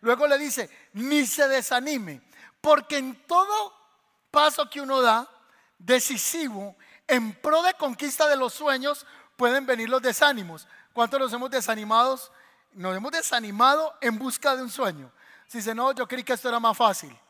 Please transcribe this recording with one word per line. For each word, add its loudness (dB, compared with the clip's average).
Luego 2
le 4
dice, -6
"Ni 0
se 2
desanime", -2
porque 4
en -10
todo 2
paso 2
que -12
uno 0
da, 2
decisivo, -2
en 0
pro 2
de 2
conquista -2
de 4
los -2
sueños, -2
pueden 0
venir -2
los 0
desánimos. 0
¿Cuántos 0
nos 0
hemos -6
desanimados? 0
Nos -6
hemos -8
desanimado 0
en 0
busca -2
de -6
un -8
sueño. -6
Si -12
dice, -6
"No, 0
yo -4
creí -8
que -2
esto -6
era -2
más 2
fácil". 0